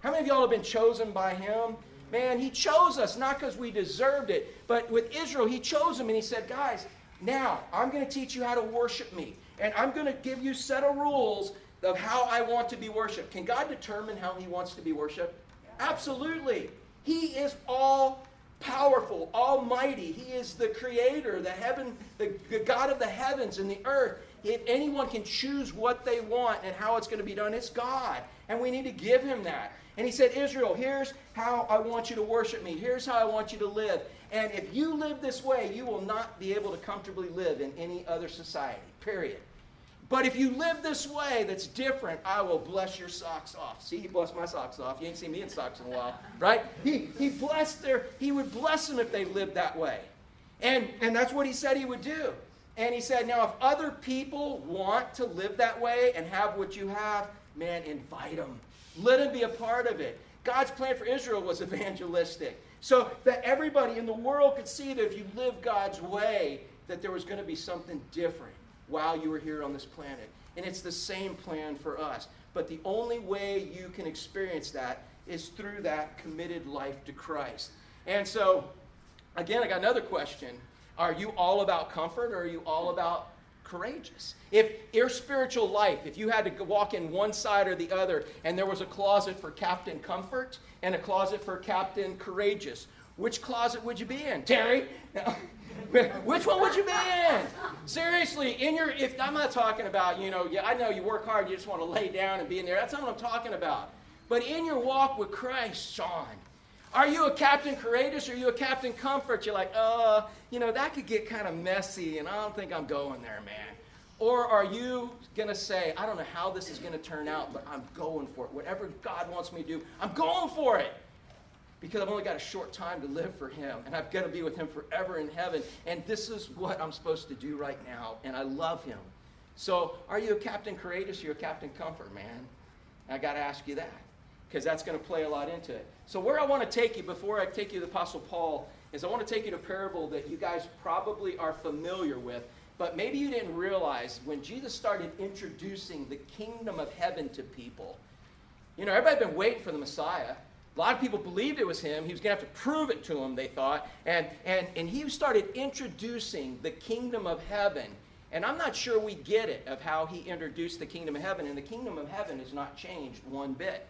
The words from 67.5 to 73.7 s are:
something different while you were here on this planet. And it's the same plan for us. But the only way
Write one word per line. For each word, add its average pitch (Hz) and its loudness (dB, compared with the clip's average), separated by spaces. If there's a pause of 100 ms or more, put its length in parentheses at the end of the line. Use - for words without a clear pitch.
something 170 -8 (120)
different 165 -2 (340)
while 156 0
you 156 -2
were 156 -2
here 151 -6
on 143 -4
this 135 -8
planet. 135 -14 (280)
And 180 -8
it's 180 -8
the 175 -8
same 190 -6
plan 151 -8
for 147 -6
us. 147 -6 (240)
But 165 -2
the 160 -10
only 233 -2
way 196 -2